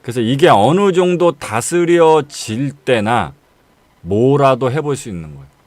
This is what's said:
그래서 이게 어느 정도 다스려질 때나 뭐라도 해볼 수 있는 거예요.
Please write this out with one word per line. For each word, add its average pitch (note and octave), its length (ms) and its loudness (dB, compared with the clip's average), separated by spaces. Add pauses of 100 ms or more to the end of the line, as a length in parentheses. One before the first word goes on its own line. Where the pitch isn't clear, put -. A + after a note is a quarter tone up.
그래서 A#2+ 180 -8
이게 C3+ 300 2
어느 D3 440 4
정도 F3 380 2
다스려질 D#3 1400 0
때나 A2 600 -2 (680)
뭐라도 C3 720 0
해볼 C#3+ 240 -4
수 B2 140 -14
있는 D#2+ 260 -12
거예요. C#2 120 -20 (200)